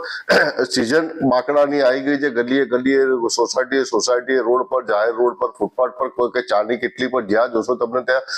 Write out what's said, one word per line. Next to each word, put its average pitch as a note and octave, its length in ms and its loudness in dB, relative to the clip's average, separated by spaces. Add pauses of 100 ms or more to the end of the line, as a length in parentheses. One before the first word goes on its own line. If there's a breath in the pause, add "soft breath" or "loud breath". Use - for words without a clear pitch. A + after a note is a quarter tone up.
(300 loud breath)
<clears throat> C#3+ 440 0
સિઝન C3+ 560 0
બાકડાની C#3+ 520 2
આવી C3 200 2
ગઈ C#3+ 160 0
છે. C#3+ 120 0
ગલીએ B2 360 0
ગલીએ, C3 400 2 (240)
સોસાયટીએ B2+ 540 0
સોસાયટીએ, B2 560 0
રોડ A#2+ 240 2
પર, B2+ 220 -4
જાહેર A2 280 0
રોડ A#2+ 200 0
પર, A#2 180 -4
ફૂટપાથ B2 380 -2
પર, B2+ 180 -6
કોઈ A#2+ 220 -2
કે B2 120 -2
ચાની A2 360 -2
કેટલી A#2+ 300 -4
પર B2 180 -2
જ્યાં A2 260 2
જોશો A2+ 240 0
તમને B2 280 -2
ત્યાં B2+ 180 0 (160 loud breath)